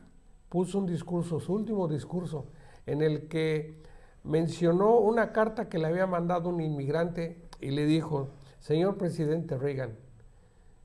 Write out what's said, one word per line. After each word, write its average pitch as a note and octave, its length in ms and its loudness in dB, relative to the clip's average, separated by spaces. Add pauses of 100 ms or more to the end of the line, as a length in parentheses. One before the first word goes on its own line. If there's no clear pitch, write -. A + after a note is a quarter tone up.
(500)
puso F#3 280 0
un G3 80 0
discurso, E3+ 540 -2
su F3 140 -2
último G#3 340 -2
discurso, D#3 580 -4 (400)
en C#3+ 160 -2
el D#3 260 0
que D#3 520 -2 (440)
mencionó E3+ 760 4
una A3 340 4
carta A3 360 0
que F3+ 100 -4
le D#3+ 80 0
había F3+ 200 2
mandado F3 420 0
un F3 120 -2
inmigrante D#3+ 800 -2 (180)
y C3+ 120 -6
le D3 140 2
dijo, D3+ 420 2 (320)
"Señor F3+ 360 2
presidente E3 600 -2
Reagan, C3 380 -4 (880)